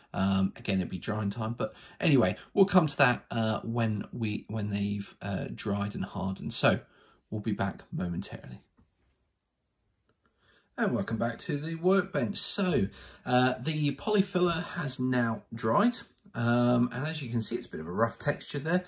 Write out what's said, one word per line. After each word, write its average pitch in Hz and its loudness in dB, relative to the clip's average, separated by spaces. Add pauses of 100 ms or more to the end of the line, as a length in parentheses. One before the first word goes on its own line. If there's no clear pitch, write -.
(120)
Um, 98 2
again, 98 -2
it'd 87 0
be 90 -6
drying 104 -2
time, 113 -4
but 117 -4 (260)
anyway, 123 4 (180)
we'll 202 8
come 180 6
to - -4
that, 123 4
uh, 110 0
when 113 0
we, 107 -2
when 107 -4
they've, 101 -2
uh, 95 -4
dried 101 -2
and - -4
hardened. 95 -4
So - 2 (480)
we'll 107 -6
be 110 0
back 98 -4 (100)
momentarily. - -6 (2250)
And 196 2
welcome 107 0
back 117 0
to 143 -2
the 160 -4
workbench. 160 2
So, 160 0 (380)
uh, 127 4
the 147 0
polyfiller 180 0
has 143 -6
now 123 0 (120)
dried, 143 2 (360)
um, 120 4
and 135 -4
as 151 -4
you 127 -6
can 117 0
see, 117 -4
it's - -6
a - -20
bit - -8
of 78 -8
a 87 -6
rough 113 2
texture - -4
there. 165 2